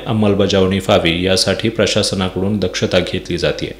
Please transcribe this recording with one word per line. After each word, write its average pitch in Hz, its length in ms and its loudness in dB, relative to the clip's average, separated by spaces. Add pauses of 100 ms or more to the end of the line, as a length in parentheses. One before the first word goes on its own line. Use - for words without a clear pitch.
अंमलबजावणी 98 720 2
व्हावी, 87 460 2
यासाठी 92 440 0
प्रशासनाकडून 98 880 0
दक्षता 98 400 0
घेतली 90 400 -4
जातेय. 80 300 -2 (120)